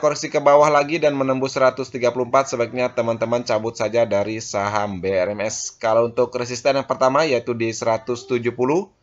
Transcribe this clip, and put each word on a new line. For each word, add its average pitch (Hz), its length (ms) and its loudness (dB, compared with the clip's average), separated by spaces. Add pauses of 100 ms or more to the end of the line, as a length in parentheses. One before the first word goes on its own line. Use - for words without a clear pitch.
koreksi 147 320 -2
ke 147 80 0
bawah 147 240 8
lagi 147 320 2
dan 147 160 2
menembus 135 400 -2
seratus 127 400 0
tiga 120 160 0
puluh 123 160 -2
empat, 135 240 2
sebaiknya 123 400 -2
teman-teman 117 560 -2
cabut 110 320 -2
saja 113 240 0
dari 107 400 -2
saham 104 560 -2
B 95 160 -2
R 98 240 0
M 101 80 -2
S. - 320 -8
Kalau 117 320 2
untuk 120 240 -2
resisten 123 400 -2
yang 135 160 -4
pertama 131 320 2
yaitu 127 320 0
di 113 160 -2
seratus 113 560 -4
tujuh 117 320 -2
puluh 151 320 0 (120)